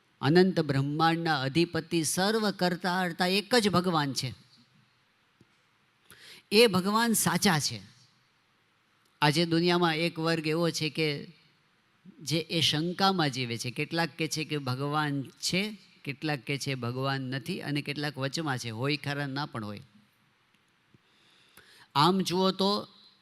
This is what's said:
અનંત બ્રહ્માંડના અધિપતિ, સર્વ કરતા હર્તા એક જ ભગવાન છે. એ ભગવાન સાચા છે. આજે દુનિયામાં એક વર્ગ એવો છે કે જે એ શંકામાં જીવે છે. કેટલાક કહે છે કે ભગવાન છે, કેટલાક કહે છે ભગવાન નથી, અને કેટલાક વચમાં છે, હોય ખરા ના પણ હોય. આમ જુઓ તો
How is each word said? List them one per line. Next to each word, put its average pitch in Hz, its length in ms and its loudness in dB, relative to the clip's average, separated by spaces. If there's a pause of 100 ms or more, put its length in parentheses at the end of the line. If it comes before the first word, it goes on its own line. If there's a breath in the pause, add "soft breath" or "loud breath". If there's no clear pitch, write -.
(200)
અનંત 170 400 4
બ્રહ્માંડના 156 800 0
અધિપતિ, 160 640 0
સર્વ 208 460 0
કરતા 180 500 -2
હર્તા 180 260 -2
એક 190 280 0
જ 220 140 4
ભગવાન 170 440 2
છે. 123 220 -6 (2250 loud breath)
એ 220 140 8
ભગવાન 208 460 2
સાચા 175 460 2
છે. 127 220 -4 (1400)
આજે 151 220 4
દુનિયામાં 170 520 2
એક 165 220 -2
વર્ગ 160 280 0
એવો 160 240 0
છે 156 200 -4
કે 151 360 -4 (960)
જે 147 160 -2
એ 165 220 -2
શંકામાં 170 680 2
જીવે 120 280 -6
છે. 123 120 -6
કેટલાક 160 380 -4 (100)
કહે 160 100 -2
છે 156 160 -6
કે 151 140 -4
ભગવાન 143 640 -4
છે, 202 560 -6 (260)
કેટલાક 147 420 -6
કહે 143 120 -4
છે 139 160 -4
ભગવાન 131 460 -4
નથી, 131 400 -6
અને 143 220 -4
કેટલાક 143 360 -6
વચમાં 139 400 -4
છે, 117 120 -8
હોય 131 260 -2
ખરા 143 300 -4
ના 139 200 -6
પણ 113 180 -10
હોય. 104 160 -10 (2250 soft breath)
આમ 175 260 4
જુઓ 185 300 2
તો 196 380 -2 (340)